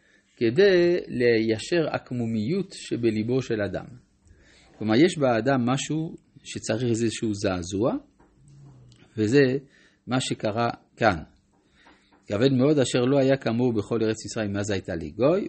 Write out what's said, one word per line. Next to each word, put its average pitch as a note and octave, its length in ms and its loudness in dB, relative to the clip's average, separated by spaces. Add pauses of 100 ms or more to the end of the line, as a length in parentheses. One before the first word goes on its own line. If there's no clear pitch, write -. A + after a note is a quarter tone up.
(380)
כדי F3 600 4 (100)
ליישר A#2+ 840 0
עקמומיות A2+ 800 -4
שבליבו A#2 680 -2
של A2+ 200 -4
אדם. F#2 240 -4 (920)
כלומר, G#2+ 180 0
יש E3 220 4
באדם B2+ 480 2
משהו D3+ 500 -4 (280)
שצריך A2+ 400 -4
איזשהו A2+ 500 -2
זעזוע, G2 600 -2 (1200)
וזה B2+ 400 4 (500)
מה B2+ 120 0
שקרה A2+ 500 -2 (280)
כאן. G#2 200 4 (1080)
"כבד A2 240 2
מאוד C#3 280 4
אשר B2+ 200 0
לא C3 200 2
היה C3+ 180 4
כמוהו A#2+ 360 0
בכל A2 300 -2
ארץ A2 220 -2
מצרים, G#2 280 -6
מאז G2+ 160 -4
הייתה F#2+ 260 -4
לי D#2+ 140 -8
גוי, C#3+ 400 0